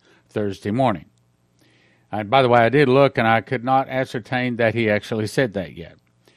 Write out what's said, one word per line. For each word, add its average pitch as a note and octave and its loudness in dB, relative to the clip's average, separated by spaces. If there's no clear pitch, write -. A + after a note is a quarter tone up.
Thursday G#2 -6
morning. A2+ -2
And G#2 -6
by C3+ 4
the B2+ 4
way, A#2+ 6
I A#2 4
did C#3 2
look, C3+ 4
and A2+ 2
I A2+ 2
could A#2+ -6
not C3+ 0
ascertain B2+ -6
that A2+ 0
he A#2 0
actually G#2+ -2
said B2 -2
that F2+ -10
yet. D#2+ -18